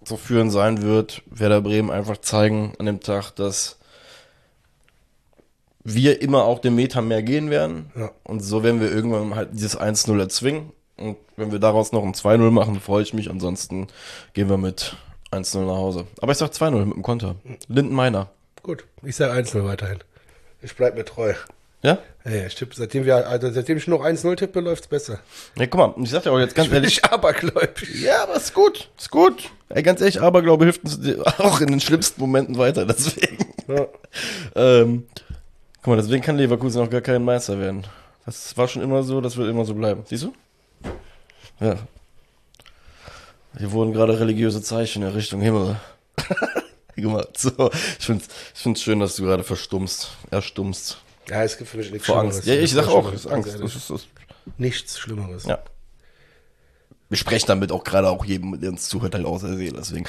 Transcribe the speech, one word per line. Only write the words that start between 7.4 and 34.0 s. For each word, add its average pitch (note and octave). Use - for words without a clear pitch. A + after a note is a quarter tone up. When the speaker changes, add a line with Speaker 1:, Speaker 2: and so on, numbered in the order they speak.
Speaker 1:
werden. D3
Speaker 2:
Ja. A2
Speaker 1:
Und G#2+
so G#2
werden A#2
wir A2
irgendwann G#2+
halt G#2+
dieses G#2+
eins G#2
null G#2
erzwingen. C#3+
Und G#2+
wenn G#2+
wir G#2
daraus G#2+
noch G#2+
ein F#2+
zwei G#2+
null A2+
machen, G#2+
freue G2+
ich -
mich. G#2
Ansonsten F#2
gehen G2
wir G2
mit F#2+
eins F#2+
null F#2+
nach F#2
Hause. F#2+
Aber C3+
ich C#3+
sag D3+
zwei D#3+
null A2
mit G#2
dem G2
Konter. G#2
Lindenmeiner. B2+
Speaker 2:
Gut, -
ich C3+
sag C#3
eins B2
null G2+
weiterhin. G2
Ich -
bleib B2
mir A2
treu. A2
Speaker 1:
Ja? E3+
Speaker 2:
Ja, A#2
ja, G2+
ich -
tippe, -
seitdem C3
wir, B2+
also B2
seitdem B2+
ich D3+
nur D#3+
eins D#3+
null F3+
tippe, F#3
läuft's E3+
besser. C#3+
Speaker 1:
Ja, B2+
guck D3
mal, -
ich A#2
sag E3
dir D#3
auch C3
jetzt B2
ganz D#3+
Speaker 2:
Ich C3+
bin C#3
Speaker 1:
ehrlich. -
Speaker 2:
nicht -
abergläubisch. -
Speaker 1:
Ja, E4
aber F4+
ist -
gut, -
ist -
gut. F4
Ey, -
ganz F3+
ehrlich, G3
Aberglaube E3
hilft E3+
uns D3+
<laughs> -
auch F#3+
in D3
den C#3
schlimmsten -
Momenten C3
weiter, B2+
deswegen. -
Speaker 2:
Ja. C#3